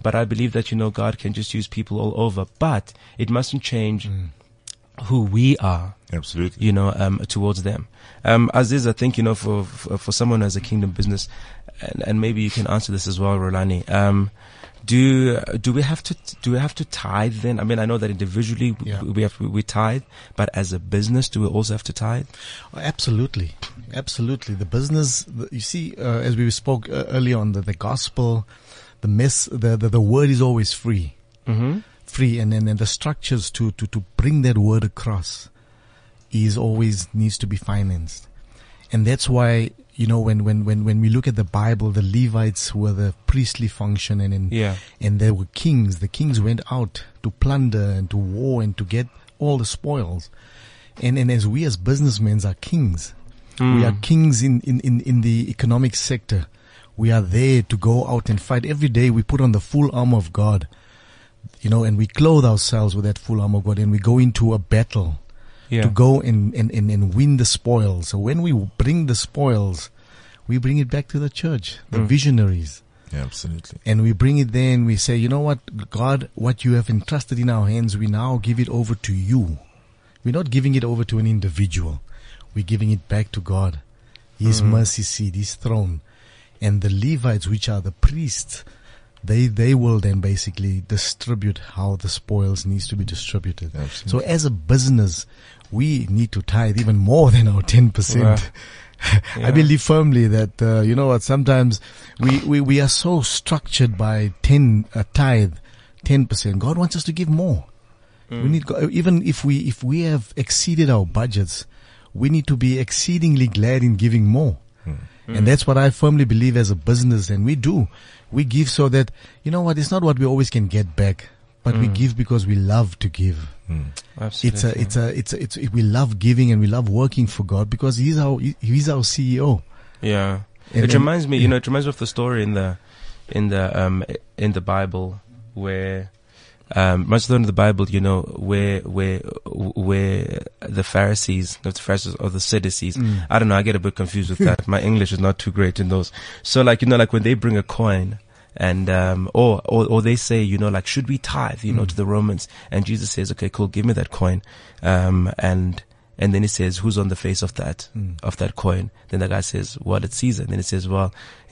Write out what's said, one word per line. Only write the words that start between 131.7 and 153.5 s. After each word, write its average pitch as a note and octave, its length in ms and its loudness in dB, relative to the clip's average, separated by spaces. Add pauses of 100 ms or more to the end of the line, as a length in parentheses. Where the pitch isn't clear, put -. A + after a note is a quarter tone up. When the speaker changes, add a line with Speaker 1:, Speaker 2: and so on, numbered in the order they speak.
Speaker 1:
me C#3+ 40 -2
of C3+ 100 -6
the A#2 80 -4
story A#2+ 340 -2
in G#2 140 -2
the, F#2+ 220 -2 (520)
in G#2 200 -2
the, G2 140 0 (220)
um, F#2 180 0 (340)
in G#2+ 160 0
the F#2+ 80 -4
Bible F#2+ 600 -4 (320)
where, F#2+ 560 -6 (640)
um, F#2 340 2
much - 220 2
in B2 120 6
the G2+ 100 0
Bible, G2+ 360 2
you G2 100 0
know, F#2+ 220 2
where, G2 600 -2
where, F#2+ 380 -4 (260)
where F#2+ 960 -2 (180)
the G2 220 -4
Pharisees, F#2+ 800 0
not F#2+ 100 -4
the - 60 -12
Pharisees, F#2+ 340 -4
or - 140 -6
the F#2 100 -4
Sadducees, F#2 580 -2
Speaker 2:
Mm. G#2+ 320 -2
Speaker 1:
I A2+ 100 4
don't A2 80 4
know, G2+ 80 4
I G2+ 80 2
get G#2 120 0
a F#2+ 40 -2
bit F#2+ 160 -2
confused F#2 340 -4
with F#2 100 -4
that. D#3+ 280 2
Speaker 2:
<laughs> F#2+ 80 0
Speaker 1:
My - 60 0
English G2+ 300 2
is F#2 80 -2
not F#2+ 200 2
too G2 120 -4
great F#2+ 280 0
in F#2 100 0
those. F#2 220 0 (320)
So, - 180 2
like, A#2+ 220 4
you A#2+ 40 4
know, B2 100 6
like, A2+ 160 4
when A2 100 2
they A#2 100 4
bring A2 240 0
a G2+ 60 0
coin G2+ 560 -2 (360)
and, F#2 340 0
um, F#2 440 0
or, A#2 320 4
or, A2+ 220 2
or A2+ 160 2
they A#2+ 120 2
say, A2+ 280 0
you G2+ 160 0
know, G#2 100 0
like, F#2+ 160 -4
"Should C3 240 -4
we C3+ 80 -2
tithe, A2+ 460 -6
you G#2+ 100 -2
know, A2 100 0
Speaker 2:
Mm. F#2+ 60 -2
Speaker 1:
to E2 60 -8
the G2+ 100 -2
Romans?" G#2 420 -2 (220)
And G2 160 -2
Jesus G#2 260 -4
says, F#2 200 -4
"Okay, - 180 -6
cool, G2+ 180 -2